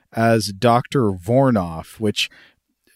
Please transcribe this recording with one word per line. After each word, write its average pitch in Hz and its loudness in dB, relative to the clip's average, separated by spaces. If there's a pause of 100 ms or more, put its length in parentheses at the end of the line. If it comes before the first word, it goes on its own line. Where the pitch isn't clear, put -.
(120)
as 113 2
Doctor 117 0
Vornoff, 92 -2
which, 107 -4 (640)